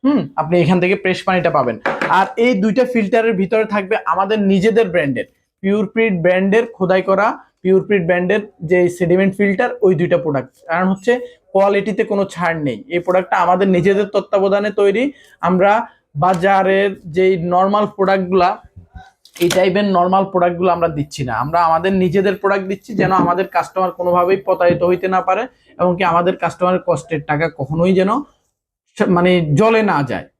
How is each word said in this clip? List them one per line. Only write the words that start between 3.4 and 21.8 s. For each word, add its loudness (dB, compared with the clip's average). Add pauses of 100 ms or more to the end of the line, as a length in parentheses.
থাকবে -4 (100)
আমাদের -2
নিজেদের 2
ব্র্যান্ডের, -2 (360)
পিওরপ্রিট 0
ব্র্যান্ডের 2
খোদাই 0
করা, 0 (240)
পিওরপ্রিট 2
ব্র্যান্ডের 0 (220)
যে 2
সেডিমেন্ট 0
ফিল্টার, 0 (120)
ওই 4
দুইটা 0
প্রোডাক্ট। -6
কারণ 0
হচ্ছে 0 (320)
কোয়ালিটিতে 0
কোনো -2
ছাড় -4
নেই, -6
এই -4
প্রোডাক্টটা -2
আমাদের 2
নিজেদের 2
তত্ত্বাবধানে -2
তৈরি। 0 (280)
আমরা 2 (300)
বাজারের 2 (160)
যেই 2
নরমাল 0
প্রোডাক্টগুলা, 0 (760)
এই 2
টাইপের 2
নরমাল 2
প্রোডাক্টগুলো 0
আমরা 0
দিচ্ছি -6
না, -6
আমরা 0
আমাদের 0